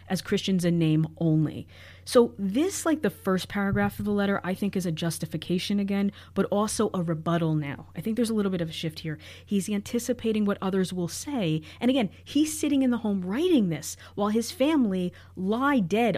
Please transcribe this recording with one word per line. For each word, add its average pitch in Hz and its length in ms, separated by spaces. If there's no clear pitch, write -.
as 180 140
Christians 190 420
in 170 140
name 156 300
only." 156 500
So 240 320
this, 233 480
like 311 160
the 202 80
first - 400
paragraph 202 500
of 202 60
the 208 80
letter, 202 280
I 185 120
think 196 240
is 185 80
a 170 80
justification 170 840
again, 202 360
but 196 100
also 208 480
a 185 100
rebuttal 165 500
now. 143 340
I 170 40
think 220 140
there's 226 140
a 226 40
little 202 180
bit 175 100
of 165 80
a 160 40
shift - 260
here. 156 180
He's 196 220
anticipating 214 800
what 202 160
others 190 320
will 175 160
say. 170 540
And 233 80
again, 262 200
he's 302 340
sitting 285 240
in 254 100
the 233 80
home 202 220
writing 233 460
this - 300
while 208 140
his 226 220
family 220 600
lie 247 440
dead 208 380